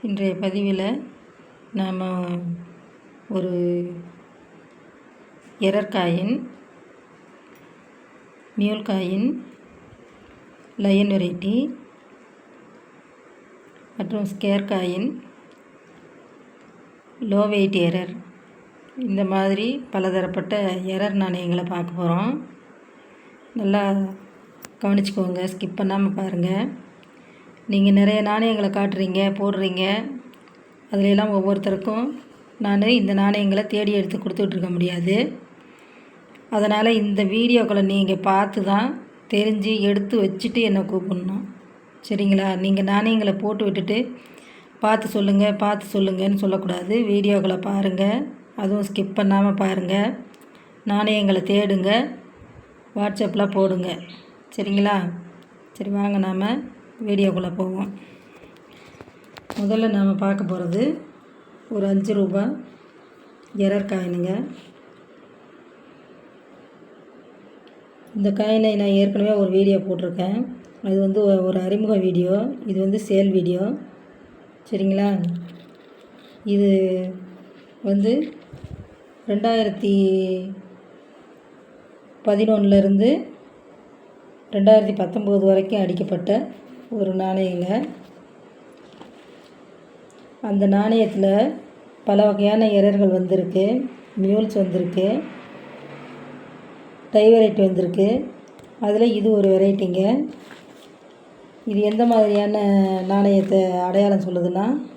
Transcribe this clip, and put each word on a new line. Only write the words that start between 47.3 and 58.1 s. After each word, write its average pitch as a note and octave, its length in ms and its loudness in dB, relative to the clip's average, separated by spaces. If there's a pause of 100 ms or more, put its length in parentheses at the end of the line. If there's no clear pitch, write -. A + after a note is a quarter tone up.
பாருங்க, G3 420 -2 (520)
அதுவும் G3+ 320 -2
ஸ்கிப் G3 300 -4
பண்ணாம G3 380 2
பாருங்க. F#3+ 400 -2 (880)
நாணயங்களை G3+ 580 0
தேடுங்க, G3 460 0 (1040)
WhatsApp-ல G3+ 560 -2
போடுங்க, F#3 380 0 (640)
சரிங்களா? G3+ 440 0 (760)
சரி, G3 200 -10
வாங்க G3+ 280 -2
நாம F#3+ 240 -2 (580)
வீடியோக்குள்ள G3 520 0
போவோம். F#3+ 360 -6 (1700)